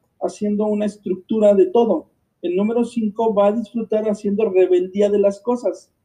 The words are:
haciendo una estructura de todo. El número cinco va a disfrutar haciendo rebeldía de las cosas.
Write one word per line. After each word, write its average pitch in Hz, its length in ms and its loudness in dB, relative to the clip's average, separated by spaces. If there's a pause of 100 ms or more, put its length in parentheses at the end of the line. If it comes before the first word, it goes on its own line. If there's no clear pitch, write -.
(200)
haciendo 208 460 -4
una 208 200 -2
estructura 208 680 0
de 190 120 4
todo. 214 400 0 (360)
El 175 140 -4
número 226 280 0
cinco 226 500 -4
va 202 120 4
a 208 60 2
disfrutar 220 560 -4
haciendo 202 420 -2
rebeldía 185 580 2
de 202 100 0
las 202 220 0
cosas. 240 520 -6 (120)